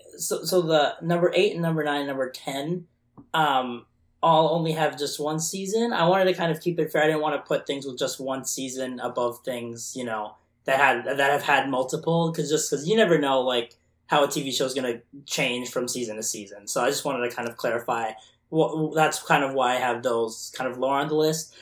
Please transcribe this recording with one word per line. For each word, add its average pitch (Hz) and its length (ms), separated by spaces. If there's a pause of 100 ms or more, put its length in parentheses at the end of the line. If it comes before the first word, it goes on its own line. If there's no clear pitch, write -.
(180)
so, 160 280
so 175 180
the 156 400
number 170 320
eight 190 180
and 165 80
number 160 220
nine, 143 240
number 135 240
ten, 151 560 (480)
um, 131 500 (380)
all 160 320
only 165 160
have 151 260
just 143 220
one 151 200
season. 196 540
I 165 140
wanted 190 180
to 185 80
kind 175 180
of 151 80
keep 165 200
it 151 120
fair. 151 120
I 156 40
didn't 156 140
wanna 151 180
put - 280
things 139 180
with 127 140
just 131 200
one 131 260
season 127 540
above 120 460
things, 117 500
you 123 100
know, 110 320 (260)
that 135 160
had, 123 260
that 127 140 (120)
have - 120
had 220 260
multiple, 165 640
'cause 143 160
just, 151 180
'cause 143 200
you 214 80
never 175 240
know, 135 220
like, 123 340 (320)
how 147 160
a 139 40
T 143 140
V 135 100
show 135 140
is 127 80
gonna 127 280 (260)
change 123 420
from 123 180
season 117 280
to 110 80
season. 101 440
So 135 140
I 123 80
just 143 160
wanted 123 240
to - 60
kind 120 120
of 117 100
clarify. 117 560 (380)
Wh-, 156 440
that's 156 260
kind 147 220
of 135 100
why 127 220
I 127 40
have 120 220
those 117 560
kind 127 100
of 123 120
lower 131 160
on 147 140
the 156 60
list. 156 460